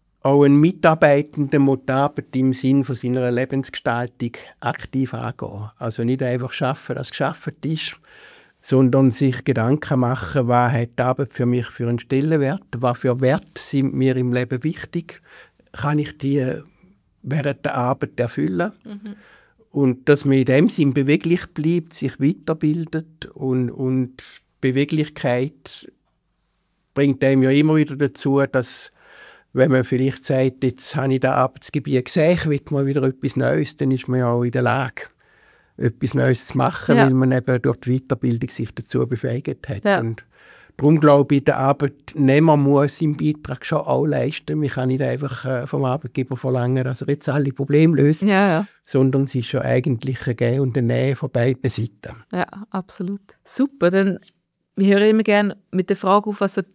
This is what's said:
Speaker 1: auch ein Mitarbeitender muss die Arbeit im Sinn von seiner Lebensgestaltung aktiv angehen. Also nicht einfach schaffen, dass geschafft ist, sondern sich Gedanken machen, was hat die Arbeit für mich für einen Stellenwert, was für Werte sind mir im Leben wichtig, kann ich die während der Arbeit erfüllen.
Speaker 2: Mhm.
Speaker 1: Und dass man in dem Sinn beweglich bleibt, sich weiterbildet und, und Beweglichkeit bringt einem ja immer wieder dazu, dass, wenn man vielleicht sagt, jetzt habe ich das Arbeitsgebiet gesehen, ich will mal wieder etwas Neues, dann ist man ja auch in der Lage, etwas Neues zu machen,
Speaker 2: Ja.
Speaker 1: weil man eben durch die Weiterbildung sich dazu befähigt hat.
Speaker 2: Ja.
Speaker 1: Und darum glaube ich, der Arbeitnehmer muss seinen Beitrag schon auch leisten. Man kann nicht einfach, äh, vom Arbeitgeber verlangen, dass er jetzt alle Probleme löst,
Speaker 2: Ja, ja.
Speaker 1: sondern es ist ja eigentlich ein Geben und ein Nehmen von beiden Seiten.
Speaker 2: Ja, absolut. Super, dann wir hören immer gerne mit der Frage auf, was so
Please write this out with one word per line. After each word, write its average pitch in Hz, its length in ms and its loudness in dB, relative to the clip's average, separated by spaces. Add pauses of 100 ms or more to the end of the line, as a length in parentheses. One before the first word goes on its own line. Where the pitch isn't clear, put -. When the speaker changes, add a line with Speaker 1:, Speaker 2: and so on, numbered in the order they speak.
(220)
Speaker 1:
auch 143 220 4
ein 143 140 8
Mitarbeitender 147 1000 2
muss 135 280 4
die 135 60 0
Arbeit 139 420 -2
im 131 160 2
Sinn 131 320 2
von 127 140 -6
seiner 123 340 -2
Lebensgestaltung 123 1000 -4 (280)
aktiv 131 540 -4
angehen. 117 640 -10
Also 117 260 -6
nicht 127 180 -2
einfach 123 300 -4
schaffen, 127 460 -6
dass 131 140 -10
geschafft - 540 -6
ist, 156 300 -6 (640)
sondern 131 520 4
sich 123 340 -2
Gedanken 131 560 0
machen, 123 480 -2
was 123 240 2
hat 117 160 -2 (100)
die 123 40 0
Arbeit 131 280 -2
für 131 140 -2
mich 123 220 0
für - 200 -6
einen 120 120 -2
Stellenwert, 143 640 0 (120)
was 123 220 -2
für 127 240 -2
Werte 131 260 0 (140)
sind 135 320 -2
mir 131 240 0
im 123 160 0
Leben 123 320 -4
wichtig, - 560 -8 (500)
kann 147 280 -2
ich - 180 -6
die 139 280 -2 (760)
während 139 420 -4
der - 140 -4
Arbeit 123 420 -2
erfüllen. 170 540 -2 (100)
Speaker 2:
Mhm. 208 320 -14 (540)
Speaker 1:
Und 131 400 0
dass 143 160 4
man 135 120 4
in 127 80 4
dem 135 240 4
Sinn 139 240 0
beweglich 143 600 0
bleibt, 165 400 -2
sich - 260 -8
weiterbildet 160 1160 -4
und, 127 340 -2
und 131 540 -4 (760)
Beweglichkeit 143 920 -4 (1040)
bringt 139 300 2
einem 135 200 4
ja 131 80 4
immer 151 240 4
wieder 151 200 0
dazu, 139 460 0 (100)
dass, - 400 -4 (640)
wenn 131 180 4
man 127 120 4
vielleicht 131 420 -2
sagt, 131 380 0
jetzt 127 320 -4
habe 135 180 0
ich 131 60 0
das 127 120 0
Arbeitsgebiet 131 720 -2
gesehen, 170 300 2
ich 160 140 -2
will 143 120 -2 (100)
mal 139 160 0
wieder 139 160 0
etwas 131 320 -2
Neues, 135 400 0
dann 135 160 0
ist 127 160 -4
man 127 140 0
ja 120 100 0
auch 120 120 0
in 120 80 -2
der 123 120 -2
Lage, 120 400 -4 (720)
etwas 127 380 -2
Neues 131 320 0
zu - 100 -6
machen, 131 400 0
Speaker 2:
Ja. 233 80 6
Speaker 1:
weil 131 80 4
man 131 180 2
eben 127 300 0
durch 135 200 0
die 127 180 -2
Weiterbildung 123 500 -4
sich - 240 -10
dazu 123 320 -4
befähigt 127 640 -6
hat. 127 160 -6
Speaker 2:
Ja. 196 140 2
Speaker 1:
Und 113 240 -6 (540)
darum 151 220 4
glaube 143 360 6
ich, 139 80 0
der 143 160 0
Arbeitnehmer 143 1000 2
muss 139 400 2
seinen 151 180 -2
Beitrag 151 480 -6
schon 151 180 -2
auch 135 260 0
leisten. 147 520 -4
Man 143 100 -2
kann 127 180 -4
nicht 131 160 -2
einfach, 127 420 -6
äh, 131 220 -4
vom 139 180 -4
Arbeitgeber 127 500 -6
verlangen, 127 480 -2
dass 127 200 -6
er 131 60 -8
jetzt 143 200 -4
alle 139 240 -2
Probleme 147 420 2
löst, 143 280 4
Speaker 2:
Ja, 202 260 4
ja. 170 180 0 (160)
Speaker 1:
sondern 135 420 2
es 131 100 -6
ist 117 160 -4
ja 135 100 -2
eigentlich 127 640 -2
ein 123 80 -2
Geben 120 260 0
und 131 180 0
ein 117 80 2
Nehmen 123 280 0
von 143 140 -6
beiden 123 400 0
Seiten. - 460 -8 (180)
Speaker 2:
Ja, 180 140 -2 (240)
absolut. 190 500 -8 (220)
Super, 254 480 -2
dann 190 260 2 (600)
wir 196 160 6
hören 208 140 4
immer 220 140 4
gerne 208 340 2 (140)
mit 185 180 -2
der 190 80 0
Frage 202 320 2
auf, 202 100 -4
was 196 140 0
so 202 80 -2 (140)